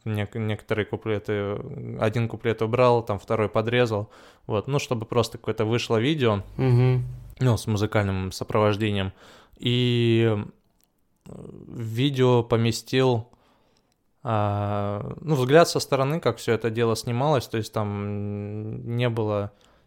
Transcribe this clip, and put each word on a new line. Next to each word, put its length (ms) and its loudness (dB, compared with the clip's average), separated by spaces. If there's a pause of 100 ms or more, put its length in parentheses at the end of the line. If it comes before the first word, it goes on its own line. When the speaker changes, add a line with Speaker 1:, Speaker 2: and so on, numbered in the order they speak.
Speaker 1:
нек-, 300 -4
некоторые 500 -4
куплеты, 720 -4 (420)
один 300 0
куплет 340 -2
убрал, 420 4
там 140 -4
второй 300 0
подрезал, 600 0 (380)
вот, 200 -2
ну, 120 0
чтобы 260 -4
просто 320 0
какое-то 280 -2
вышло 320 0
видео, 460 2 (140)
Speaker 2:
Мгм. 460 4 (360)
Speaker 1:
ну, 180 4
с 100 -8
музыкальным 640 0
сопровождением, 840 0 (460)
и, 760 2 (920)
э, 40 -16
в 480 -16
видео 640 2
поместил, 840 2 (960)
а, 960 -2
ну, 140 -2
взгляд 340 6
со 100 -2
стороны, 420 0
как 160 0
всё 160 -2
это 180 0
дело 240 0
снималось, 520 0
то 100 -4
есть 160 -6
там 1200 -6
не 120 0
было 420 -2 (360)